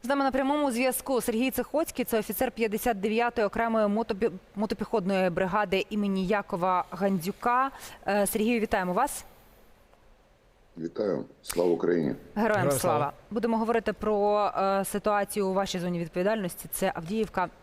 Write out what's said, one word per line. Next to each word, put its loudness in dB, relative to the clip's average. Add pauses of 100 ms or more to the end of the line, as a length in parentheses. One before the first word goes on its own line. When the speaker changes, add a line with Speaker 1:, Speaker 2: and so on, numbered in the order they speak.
Speaker 1:
З -10
нами 2
на 4
прямому 2
зв'язку 0
Сергій 0
Цихоцький, -2
це 0
офіцер -2
п'ятдесят -2
дев'ятої 0
окремої 2
мотобі-, 0 (260)
мотопіхотної 0
бригади 0
імені 0
Якова 0
Гандзюка. 0 (360)
Е, 2
Сергію, 2
вітаємо 0
вас. -2 (1500)
Speaker 2:
Вітаю. -2 (180)
Слава 0
Україні. 2 (200)
Speaker 1:
Героям 2
Speaker 3:
Героям 2
Speaker 1:
слава. 2
Speaker 3:
слава. 0 (180)
Speaker 1:
Будемо -2
говорити 0
про, 2 (100)
е, 0
ситуацію 0
у -2
вашій 0
зоні -2
відповідальності. -2
Це 0
Авдіївка. -2 (140)